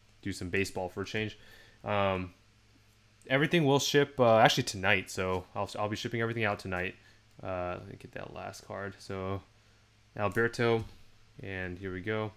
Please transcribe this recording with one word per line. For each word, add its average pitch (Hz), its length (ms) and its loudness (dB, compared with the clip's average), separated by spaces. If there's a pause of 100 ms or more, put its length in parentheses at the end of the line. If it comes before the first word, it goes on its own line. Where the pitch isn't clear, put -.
(220)
do 98 100 -4
some 90 160 -8
baseball 92 400 -2
for 101 140 -6
a - 20 -8
change. 107 320 -4 (480)
Um, 98 480 0 (920)
everything 151 380 4
will 139 160 6
ship, 143 400 2
uh, 113 180 8
actually 131 260 8
tonight, 95 460 0
so 92 340 -2 (120)
I'll, 101 200 -4
I'll 104 120 -2
be 107 80 -4
shipping 117 240 -6
everything 113 240 -2
out 104 160 0
tonight. 92 340 -4 (480)
Uh, 90 380 -4
let 98 80 -14
me - 100 -14
get - 140 -18
that - 200 -14
last 95 320 -14
card. 98 340 -10
So, 95 440 -6 (720)
Alberto, 113 680 2 (580)
and 92 340 -8
here 95 160 -8
we 92 80 -8
go. 107 360 -4